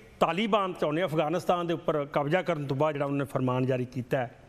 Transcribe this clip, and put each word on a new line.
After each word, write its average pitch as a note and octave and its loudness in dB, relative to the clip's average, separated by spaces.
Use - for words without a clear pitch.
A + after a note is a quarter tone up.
ਤਾਲੀਬਾਨ F#3+ 2
ਚਾਹੁੰਦੇ, D#3+ 0
ਅਫਗਾਨਿਸਤਾਨ E3 0
ਦੇ E3+ 0
ਉੱਪਰ D3+ -2
ਕਬਜ਼ਾ D3+ 0
ਕਰਨ D#3 -2
ਤੋਂ C3+ -2
ਬਾਅਦ D3+ 2
ਜਿਹੜਾ C#3+ -2
ਉਹਨੇ C#3 0
ਫਰਮਾਨ B2+ 0
ਜਾਰੀ B2+ 0
ਕੀਤਾ B2+ -4
ਹੈ A#2+ -4